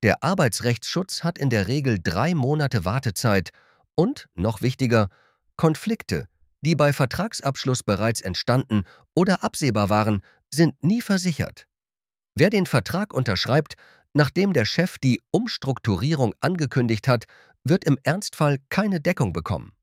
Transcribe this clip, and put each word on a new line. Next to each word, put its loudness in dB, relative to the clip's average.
Der 2
Arbeitsrechtsschutz -2
hat -4
in 0
der 0
Regel 0
drei 0
Monate 0
Wartezeit 0
und, -2
noch -2
wichtiger, 2
Konflikte, -2
die 2
bei 4
Vertragsabschluss -2
bereits 0
entstanden 0
oder 2
absehbar 0
waren, 2
sind 4
nie 2
versichert. -4
Wer 4
den 0
Vertrag -2
unterschreibt, 0
nachdem 2
der 2
Chef -2
die 2
Umstrukturierung -2
angekündigt 0
hat, 4
wird 0
im 2
Ernstfall -2
keine 0
Deckung -2
bekommen. -6